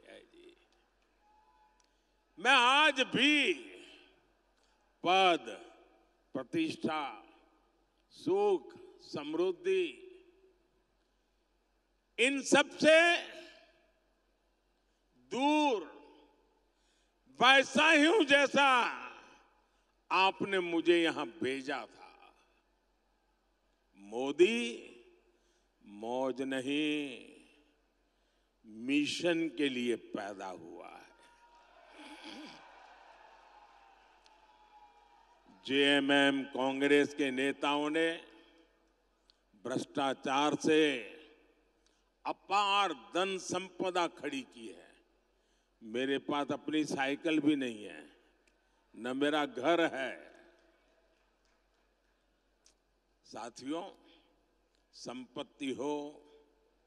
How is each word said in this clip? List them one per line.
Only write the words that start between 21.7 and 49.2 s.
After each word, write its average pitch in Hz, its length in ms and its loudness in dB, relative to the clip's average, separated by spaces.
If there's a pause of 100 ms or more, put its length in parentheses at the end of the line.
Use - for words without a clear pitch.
था। - 480 -20 (1600)
मोदी 147 960 0 (960)
मौज 123 560 -6
नहीं, 135 840 -4 (1400)
मिशन 147 840 -2
के 143 200 -2
लिए 120 260 -2
पैदा 98 520 -10
हुआ 87 420 -14
है। - 220 -20 (4000)
जेएमएम 139 800 2
कांग्रेस 139 680 2
के 139 180 -2
नेताओं 143 580 -2
ने 165 360 -2 (1300)
भ्रष्टाचार 135 1000 -2
से 156 420 2 (1300)
अपार 196 680 0
धन 185 440 -2
संपदा 180 720 -4
खड़ी 139 340 -10
की 113 260 -16
है। 90 240 -20 (920)
मेरे 131 340 -2
पास 143 340 -4
अपनी 151 340 -4
साइकिल 143 540 -2
भी 147 160 4
नहीं 120 280 -6
है, 80 260 -18 (840)
न 123 220 -8
मेरा 147 280 0